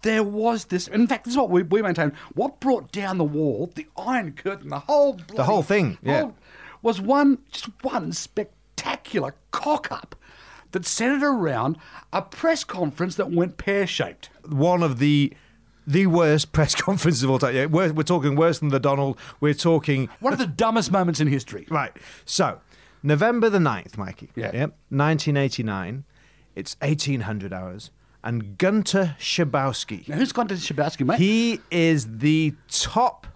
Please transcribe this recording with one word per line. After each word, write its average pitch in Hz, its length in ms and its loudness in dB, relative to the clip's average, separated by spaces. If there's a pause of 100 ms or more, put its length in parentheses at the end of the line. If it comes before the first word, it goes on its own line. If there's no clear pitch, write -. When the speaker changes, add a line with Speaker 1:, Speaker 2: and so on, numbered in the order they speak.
Speaker 1:
there 220 220 2
was 214 420 -2
this. 180 240 -4
In 220 180 4
fact, 254 180 -2
this 240 80 -6
is 254 40 2
what 240 120 2
we, 180 140 4
we 185 180 2
maintain. 165 300 0 (220)
What 262 260 -4
brought 240 320 0
down 190 260 -4
the 175 60 2
wall, 147 520 -2
the - 120 -14 (100)
Iron 196 360 -4
Curtain, 196 360 -8
the 143 100 -8
whole 285 340 4
bloody - 240 -14
Speaker 2:
The 131 80 2
whole 185 180 2
thing, 180 400 2
yeah. 127 180 2
Speaker 1:
whole, 254 140 -6 (460)
was 226 200 0
one, 277 360 4 (140)
just - 180 -12 (140)
one 220 280 -4
spectacular - 1200 -8 (160)
cock-up - 640 -4 (560)
that 185 140 -4
centred 269 400 0
around 160 520 0 (340)
a 190 100 0
press 320 440 -2
conference 175 500 -4
that 180 160 -2
went 175 260 0
pear-shaped. 196 720 -4 (200)
Speaker 2:
One 170 340 2
of 135 160 0
the, 143 340 4 (540)
the 185 200 4
worst 160 440 4
<laughs> - 60 2
press 156 180 2
conferences 165 480 0
of 131 60 2
all 131 100 4
time. 127 160 2
Yeah, 131 120 2
we're, 160 260 2
we're 151 100 0
talking 147 320 2
worse 160 240 2
than 151 100 0
the 135 100 2
Donald. 139 380 0 (220)
We're 147 140 2
talking 143 560 0 (100)
Speaker 1:
One 254 140 0
of 247 60 -4
the 240 80 0
dumbest 220 440 0
moments 175 300 2
in 156 60 4
history. 131 420 -4
Speaker 2:
Right. 143 240 -4 (320)
So, 127 340 -2 (420)
November 220 480 2
the 202 120 2
ninth, 113 360 -2
Mikey. 92 380 -12
Speaker 1:
Yeah. 107 180 -6
Speaker 2:
Yep. 147 220 -4 (140)
Nineteen 147 480 0
eighty-nine. 113 680 -4 (520)
It's - 260 -10
eighteen 143 400 -2
hundred 98 320 -8
hours. 92 380 -12 (320)
And 110 340 -6
Gunter 190 640 0
Schabowski. 135 880 -4
Speaker 1:
Now, 147 80 -6
who's 247 160 0
Gunter 208 220 -2
Schabowski, 160 500 -4
mate? 123 140 0
Speaker 2:
He 226 500 2
is 156 480 2
the 151 380 2 (120)
top - 680 -2